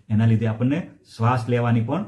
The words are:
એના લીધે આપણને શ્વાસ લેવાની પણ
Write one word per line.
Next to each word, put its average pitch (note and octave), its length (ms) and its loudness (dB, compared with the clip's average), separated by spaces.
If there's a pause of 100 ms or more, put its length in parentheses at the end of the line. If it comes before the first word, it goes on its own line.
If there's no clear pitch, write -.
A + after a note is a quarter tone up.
એના G#2+ 160 2
લીધે A2+ 200 2
આપણને C3 420 -2 (280)
શ્વાસ A#2 340 0
લેવાની A#2+ 320 2
પણ C#3+ 260 -4